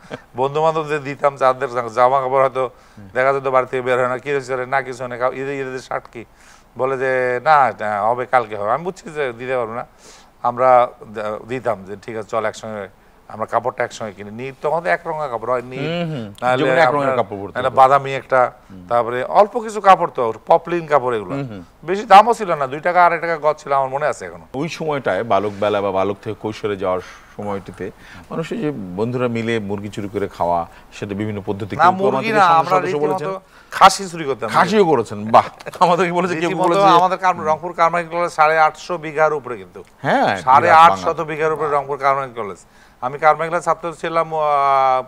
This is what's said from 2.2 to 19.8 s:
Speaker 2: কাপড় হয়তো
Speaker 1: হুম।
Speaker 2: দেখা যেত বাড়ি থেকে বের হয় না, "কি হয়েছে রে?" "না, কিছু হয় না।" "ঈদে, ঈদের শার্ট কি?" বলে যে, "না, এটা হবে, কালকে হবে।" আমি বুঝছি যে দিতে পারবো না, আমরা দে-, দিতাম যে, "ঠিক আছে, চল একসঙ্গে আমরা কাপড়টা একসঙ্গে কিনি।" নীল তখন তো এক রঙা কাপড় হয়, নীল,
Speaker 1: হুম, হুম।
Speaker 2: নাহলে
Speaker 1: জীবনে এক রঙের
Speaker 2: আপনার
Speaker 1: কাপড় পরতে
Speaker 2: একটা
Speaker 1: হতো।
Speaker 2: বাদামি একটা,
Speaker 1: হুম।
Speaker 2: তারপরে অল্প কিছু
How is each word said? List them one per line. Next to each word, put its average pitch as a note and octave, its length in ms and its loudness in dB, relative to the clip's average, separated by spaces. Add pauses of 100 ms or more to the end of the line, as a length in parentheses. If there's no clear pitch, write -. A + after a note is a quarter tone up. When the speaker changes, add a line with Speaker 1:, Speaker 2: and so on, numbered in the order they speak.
Speaker 2:
কাপড় C3 200 2
হয়তো C3 280 0 (280)
Speaker 1:
হুম। G2+ 160 -20
Speaker 2:
দেখা C3 200 2
যেত C3+ 140 -4
বাড়ি B2+ 200 2
থেকে B2+ 140 -4
বের B2 180 0
হয় B2+ 80 2
না, B2+ 100 -4
"কি C3 140 -8
হয়েছে C3 240 -4
রে?" B2+ 100 -4
"না, C3+ 160 -2
কিছু B2+ 220 -10
হয় B2 140 -10
না।" A#2+ 100 0
"ঈদে, C3+ 340 -6
ঈদের C3 180 -8
শার্ট - 320 -10
কি?" A2 140 -16 (520)
বলে C3 200 -2
যে, B2+ 460 0
"না, D3 260 4
এটা G#2 320 -4
হবে, A#2+ 240 0
কালকে A2 320 0
হবে।" G2+ 140 -2
আমি D3 120 -2
বুঝছি F#3+ 260 -12
যে D3 240 -6
দিতে B2+ 240 -6
পারবো A2+ 160 -4
না, B2 120 -10 (580)
আমরা B2 440 4 (200)
দে-, G#2+ 400 -8
দিতাম A2+ 380 -6
যে, G2 160 -12
"ঠিক A2+ 140 -12
আছে, A2 140 -10
চল A2 160 -4
একসঙ্গে G#2+ 420 -8 (400)
আমরা G#2+ 180 -8
কাপড়টা A#2 380 -2
একসঙ্গে A2 300 -10
কিনি।" G2+ 180 -14
নীল B2+ 300 -12
তখন D#3 200 -2
তো F3 80 -4
এক E3+ 160 0
রঙা D#3 220 -6
কাপড় A#2 240 -6
হয়, B2+ 100 -2
নীল, B2+ 180 -10
Speaker 1:
হুম, D#3+ 360 -4
হুম। G#2+ 260 -8
Speaker 2:
নাহলে B2+ 220 2
Speaker 1:
জীবনে C3 180 2
এক D#3+ 80 4
রঙের C#3+ 200 0
Speaker 2:
আপনার B2 160 0
Speaker 1:
কাপড় G2+ 140 -10
পরতে G2+ 200 -8
Speaker 2:
একটা B2+ 100 0
Speaker 1:
হতো। A#2+ 80 -6
Speaker 2:
বাদামি C3+ 360 6
একটা, B2+ 380 2 (200)
Speaker 1:
হুম। F#2 180 -20
Speaker 2:
তারপরে A#2+ 340 0
অল্প G#3 360 2
কিছু G#3+ 220 -8